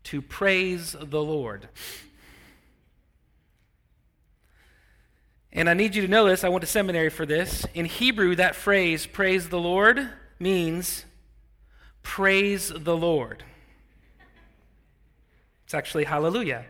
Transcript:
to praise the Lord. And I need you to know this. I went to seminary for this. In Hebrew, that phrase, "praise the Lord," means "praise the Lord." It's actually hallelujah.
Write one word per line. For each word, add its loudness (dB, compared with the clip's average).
to -8
praise 0
the -4
Lord. -6
And 2
I 6
need 2
you 0
to 0
know 6
this. 4
I 2
went 0
to -8
seminary 0
for -6
this. -2
In -2
Hebrew, 2
that 2
phrase, 0
"praise -2
the -2
Lord," 2
means -2
"praise 0
the -2
Lord." 0
It's -10
actually -2
hallelujah. -2